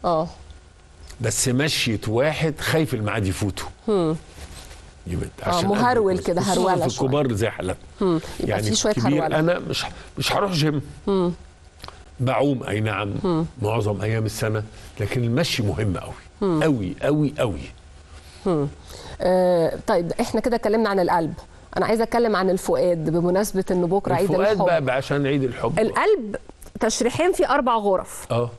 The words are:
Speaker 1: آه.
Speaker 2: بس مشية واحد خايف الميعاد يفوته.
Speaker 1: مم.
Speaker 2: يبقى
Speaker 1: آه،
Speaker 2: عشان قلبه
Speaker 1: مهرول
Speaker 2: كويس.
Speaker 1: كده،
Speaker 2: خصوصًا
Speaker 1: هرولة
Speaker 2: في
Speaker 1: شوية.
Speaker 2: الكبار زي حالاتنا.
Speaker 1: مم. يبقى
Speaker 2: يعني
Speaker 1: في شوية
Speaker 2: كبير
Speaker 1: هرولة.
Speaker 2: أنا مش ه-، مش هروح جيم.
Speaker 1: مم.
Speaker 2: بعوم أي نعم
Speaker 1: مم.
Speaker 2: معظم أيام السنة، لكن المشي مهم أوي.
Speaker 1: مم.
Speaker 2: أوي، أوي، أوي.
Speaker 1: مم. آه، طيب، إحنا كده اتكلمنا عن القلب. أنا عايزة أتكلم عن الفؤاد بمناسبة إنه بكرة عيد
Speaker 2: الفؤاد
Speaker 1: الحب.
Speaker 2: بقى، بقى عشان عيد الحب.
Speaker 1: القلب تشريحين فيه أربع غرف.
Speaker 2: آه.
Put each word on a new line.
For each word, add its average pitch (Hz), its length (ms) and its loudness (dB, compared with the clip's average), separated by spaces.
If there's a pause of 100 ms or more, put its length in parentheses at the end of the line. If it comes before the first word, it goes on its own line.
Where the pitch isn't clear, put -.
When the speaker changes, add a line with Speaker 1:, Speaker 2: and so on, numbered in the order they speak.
Speaker 1:
آه. 170 220 2 (920)
Speaker 2:
بس 110 260 0
مشية 127 600 0
واحد 147 520 0
خايف 160 340 0
الميعاد 107 340 -2
يفوته. 95 360 -4 (240)
Speaker 1:
مم. 170 280 2 (920)
Speaker 2:
يبقى 87 200 -4 (160)
Speaker 1:
آه، - 60 -2
Speaker 2:
عشان 175 200 2
قلبه 202 120 2
Speaker 1:
مهرول 233 340 4
Speaker 2:
كويس. - 120 -4
Speaker 1:
كده، 175 140 0
Speaker 2:
خصوصًا 185 320 2
Speaker 1:
هرولة 175 140 2
Speaker 2:
في 117 60 -2
Speaker 1:
شوية. 139 140 -2
Speaker 2:
الكبار 135 260 2
زي 104 160 0
حالاتنا. - 340 -6 (180)
Speaker 1:
مم. 175 180 2 (200)
يبقى - 120 -2
Speaker 2:
يعني - 120 0
Speaker 1:
في 220 120 2
شوية 214 180 2
Speaker 2:
كبير - 140 0 (160)
Speaker 1:
هرولة. 156 160 2
Speaker 2:
أنا 165 200 2
مش - 260 -4
ه-، - 40 -10 (280)
مش - 160 -2
هروح 190 180 2
جيم. 151 300 2 (260)
Speaker 1:
مم. 185 240 2 (880)
Speaker 2:
بعوم 127 440 2
أي 101 160 -2
نعم 104 340 -2 (100)
Speaker 1:
مم. 165 220 2 (160)
Speaker 2:
معظم 104 400 0
أيام 110 240 0
السنة، 107 380 -2 (360)
لكن 120 240 -2
المشي 117 400 0
مهم 95 340 -2
أوي. - 160 -10 (280)
Speaker 1:
مم. 165 220 2
Speaker 2:
أوي، 117 320 0 (100)
أوي، 147 340 2
أوي. 95 220 -2 (840)
Speaker 1:
مم. 151 220 2 (540)
آه، 180 680 2
طيب، 180 240 2 (100)
إحنا 233 200 0
كده 233 140 0
اتكلمنا 220 340 2
عن 196 100 2
القلب. 165 340 2 (440)
أنا 185 80 0
عايزة 226 180 2
أتكلم 233 320 2
عن 185 140 2
الفؤاد 175 600 2
بمناسبة 180 600 2
إنه 180 160 2
بكرة 190 260 0
عيد 180 160 2
Speaker 2:
الفؤاد 190 220 4
Speaker 1:
الحب. 196 140 2
Speaker 2:
بقى، 165 160 4
بقى 131 140 0
عشان 139 320 0
عيد 139 160 2
الحب. 139 360 -2
Speaker 1:
القلب 247 560 2 (440)
تشريحين 247 540 0
فيه 349 160 2
أربع 254 280 2
غرف. 202 540 -2
Speaker 2:
آه. 117 280 0